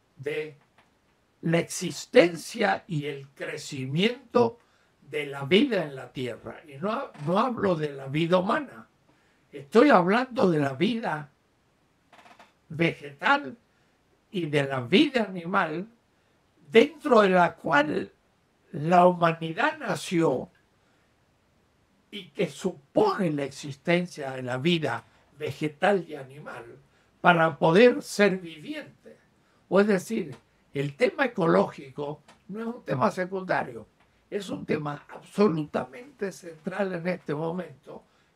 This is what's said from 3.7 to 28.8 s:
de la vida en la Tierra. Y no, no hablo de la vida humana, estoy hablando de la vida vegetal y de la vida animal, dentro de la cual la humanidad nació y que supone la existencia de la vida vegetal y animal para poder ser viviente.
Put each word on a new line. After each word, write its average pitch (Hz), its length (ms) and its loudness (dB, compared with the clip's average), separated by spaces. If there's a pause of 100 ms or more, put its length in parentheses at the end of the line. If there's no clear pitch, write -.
de 147 160 -6
la 139 200 -10
vida 202 380 2
en 139 120 -10
la 127 160 -16
Tierra. 120 560 -10
Y 139 100 -18
no, 226 320 -6 (160)
no 180 140 0
hablo 214 340 0
de 151 160 -4
la 139 160 -14
vida 160 320 0
humana, 233 500 -4 (640)
estoy 214 380 4
hablando 220 640 4
de 151 80 2
la 139 140 0
vida 170 580 -4 (1400)
vegetal 175 920 -2 (720)
y 175 140 -4
de 143 180 2
la 135 180 -4
vida 226 420 2
animal, 185 640 -4 (800)
dentro 240 520 6
de 190 80 6
la 175 260 4
cual - 560 0 (600)
la 175 360 6
humanidad 170 720 0
nació 165 680 -2 (1600)
y 190 180 -16
que 175 180 -2
supone 190 840 0
la 143 120 -4
existencia 151 880 -4
de 131 120 -10
la 127 140 -4
vida 139 460 0 (340)
vegetal 156 720 -2
y 151 80 -14
animal 139 480 -16 (580)
para 165 360 4
poder 226 440 6
ser 196 360 2
viviente. 170 800 -16 (500)